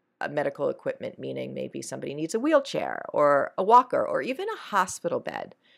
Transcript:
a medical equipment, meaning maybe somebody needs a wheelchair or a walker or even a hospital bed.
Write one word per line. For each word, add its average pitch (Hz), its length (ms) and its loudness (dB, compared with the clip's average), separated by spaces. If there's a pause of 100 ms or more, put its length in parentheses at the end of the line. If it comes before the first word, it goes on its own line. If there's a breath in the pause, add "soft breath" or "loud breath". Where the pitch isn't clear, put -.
(200)
a - 80 -4
medical 143 400 -2
equipment, - 500 -6
meaning 131 360 -8
maybe 131 260 -8
somebody 131 320 -10
needs 151 220 -4
a 226 60 -2
wheelchair 269 680 0
or 143 480 4
a 190 60 0
walker 220 440 6
or - 140 0
even 262 300 -4
a 415 100 -8
hospital - 580 -2
bed. - 360 -8 (240 soft breath)